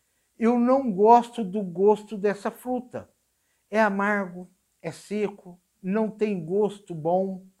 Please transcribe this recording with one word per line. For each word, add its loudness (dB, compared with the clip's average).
"Eu 2
não 2
gosto 4
do -6
gosto 0
dessa -2
fruta. -10
É -2
amargo, -2
é -10
seco, -8
não -2
tem -4
gosto -4
bom, -2